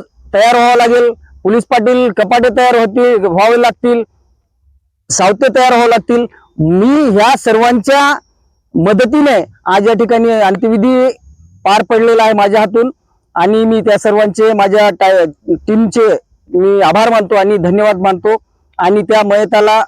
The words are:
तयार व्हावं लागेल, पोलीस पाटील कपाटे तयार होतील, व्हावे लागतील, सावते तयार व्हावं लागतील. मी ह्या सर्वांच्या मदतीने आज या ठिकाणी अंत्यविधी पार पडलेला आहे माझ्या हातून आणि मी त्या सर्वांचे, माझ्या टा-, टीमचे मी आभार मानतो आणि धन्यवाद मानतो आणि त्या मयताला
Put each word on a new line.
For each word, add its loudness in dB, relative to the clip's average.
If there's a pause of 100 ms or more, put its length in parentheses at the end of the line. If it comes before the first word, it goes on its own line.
(340)
तयार 2
व्हावं 2
लागेल, 2 (320)
पोलीस -2
पाटील 0
कपाटे 0
तयार 2
होतील, 0
व्हावे 0
लागतील, -2 (1080)
सावते -2
तयार 2
व्हावं 0
लागतील. -2 (320)
मी 0
ह्या 2
सर्वांच्या 0 (560)
मदतीने 0 (200)
आज 0
या 2
ठिकाणी 0
अंत्यविधी 0 (560)
पार 2
पडलेला 0
आहे 2
माझ्या 0
हातून -2 (440)
आणि 0
मी 0
त्या 0
सर्वांचे, 0
माझ्या 0 (100)
टा-, 0 (180)
टीमचे 0 (380)
मी 0
आभार 0
मानतो -2
आणि 0
धन्यवाद 0
मानतो -2 (420)
आणि 0
त्या 0
मयताला 0